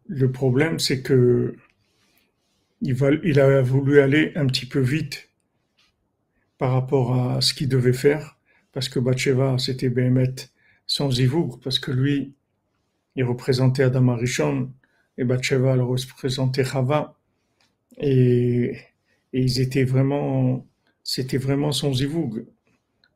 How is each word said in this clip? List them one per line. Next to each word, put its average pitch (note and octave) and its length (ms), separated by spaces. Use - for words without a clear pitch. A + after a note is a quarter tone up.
le C3 260
problème, C#3+ 460
c'est C3+ 240
que B2 540
il C3+ 120
va, C#3 160
il C#3+ 160
a C#3 220
voulu C#3 380
aller C#3 360
un C#3+ 100
petit B2+ 200
peu C#3+ 140
vite D3 500
par B2+ 140
rapport B2+ 420
à B2+ 260
ce - 140
qu'il C#3 140
devait B2+ 240
faire, D3 460
parce C3 160
que C#3 120
Bathsheba, C3 580
c'était C3 300
Béhémet B2+ 460
sans C#3+ 240
Zivoug, C3 520
parce B2+ 160
que - 120
lui, C#3 440
il C3 80
représentait B2+ 580
Adam B2+ 260
Arishon, B2+ 640
et C3+ 60
Bathsheba, B2+ 500
elle B2+ 60
représentait B2+ 840
Chava, C#3 540
et, B2 800
et C3 80
ils B2+ 200
étaient C3 240
vraiment, C3 840
c'était C3 360
vraiment C#3 340
son C#3 200
Zivoug C3+ 540